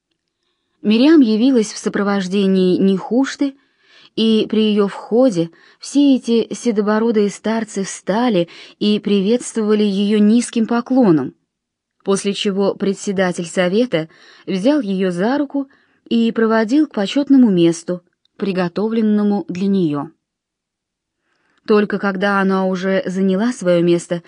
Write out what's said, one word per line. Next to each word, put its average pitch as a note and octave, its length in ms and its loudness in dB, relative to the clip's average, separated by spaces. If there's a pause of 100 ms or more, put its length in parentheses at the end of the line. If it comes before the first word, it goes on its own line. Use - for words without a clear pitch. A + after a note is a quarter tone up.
(840)
Мириам C4 380 6
явилась A3 520 2
в - 60 -14
сопровождении F#3+ 1000 0
Нехушты, A#3+ 800 -2 (580)
и A3 340 2
при G#3+ 220 0
ее G3+ 180 2
входе G3 640 0 (300)
все C#4 360 2
эти A#3 380 -2
седобородые G#3+ 760 0
старцы G#3+ 520 -6
встали G3 640 -2 (300)
и G#3 220 0
приветствовали G#3+ 840 0
ее G#3 360 0
низким A3+ 480 2
поклоном, A3+ 680 0 (720)
после G3 280 -2
чего G3 420 -2
председатель F#3+ 720 -4
совета F3+ 640 -2 (380)
взял G#3 340 0
ее G3 300 -2
за G3 280 -2
руку C#4 300 -4 (400)
и A3+ 220 0
проводил A3+ 560 0
к - 80 -20
почетному C4 560 2
месту, F3 520 0 (340)
приготовленному G#3 1120 -2
для F#3 180 -6
нее. E3 440 -2 (1600)
Только G#3 320 0
когда G3 420 -2
она F#3+ 260 0
уже F#3+ 400 -2
заняла F#3+ 460 -2
свое F3 300 0
место, E3+ 460 -2